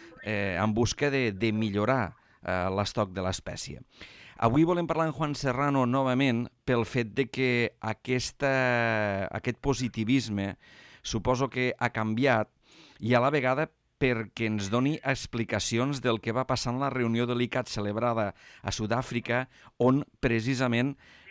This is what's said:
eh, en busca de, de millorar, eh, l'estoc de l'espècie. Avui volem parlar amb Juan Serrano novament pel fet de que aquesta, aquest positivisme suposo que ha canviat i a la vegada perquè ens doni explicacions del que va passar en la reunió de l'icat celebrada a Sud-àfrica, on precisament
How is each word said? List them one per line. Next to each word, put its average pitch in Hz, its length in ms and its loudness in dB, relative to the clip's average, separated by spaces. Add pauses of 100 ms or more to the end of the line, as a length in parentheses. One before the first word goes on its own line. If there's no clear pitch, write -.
(240)
eh, 101 340 -2
en 107 160 2
busca 120 360 2
de, 131 200 2
de 104 220 0
millorar, 107 640 0 (260)
eh, 90 320 -2
l'estoc 101 380 -2
de 92 100 -4
l'espècie. - 600 -6 (540)
Avui 117 260 4
volem 170 240 2
parlar 160 220 0
amb 147 100 -10
Juan 147 160 -2
Serrano 139 500 2
novament 127 640 2 (160)
pel 117 220 2
fet 113 280 -2
de 127 140 0
que 123 500 0
aquesta, 117 1500 0
aquest 110 300 -6
positivisme 110 960 0 (460)
suposo 123 480 0
que 127 280 -2
ha 123 140 -2
canviat 110 560 2 (500)
i 113 140 0
a 120 80 6
la 131 100 4
vegada 135 380 0 (280)
perquè 113 480 0
ens 107 240 0
doni 131 320 0
explicacions 123 1040 -2
del 117 160 2
que 113 160 -4
va 131 80 0
passar 123 300 -2
en 131 80 -2
la 139 100 -2
reunió 120 320 2
de 120 80 -2
l'icat 123 320 0
celebrada 110 680 -2 (260)
a 101 120 -4
Sud-àfrica, 117 720 -2 (340)
on 127 220 4 (180)
precisament 123 800 0 (320)